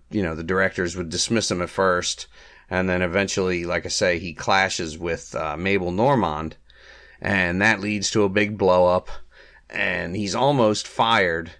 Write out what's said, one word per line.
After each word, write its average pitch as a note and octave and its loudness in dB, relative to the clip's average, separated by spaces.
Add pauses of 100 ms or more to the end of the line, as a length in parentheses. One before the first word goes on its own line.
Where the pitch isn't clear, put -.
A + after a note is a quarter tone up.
(120)
you G#2+ -2
know, D#2+ -2
the D#2+ -8
directors F#2 -2
would F2 -6
dismiss G2+ -2
him F2+ -2
at E2+ -6
first, F2+ 0 (420)
and F#2 0
then F2+ 2
eventually, F#2 0
like F2 -4
I F2 -8
say, F2 0
he E2 -8
clashes F#2 0
with, E2+ -6
uh, D#2 -4
Mabel F2+ 0
Normand, F2+ 0 (600)
and F#2 0
that G#2 4
leads G#2 -4
to G#2+ 2
a G2+ 2
big G#2 0
blow F2+ 6
up, F2+ 2 (580)
and F2+ -4
he's G2+ -4
almost B2 2
fired F#2 2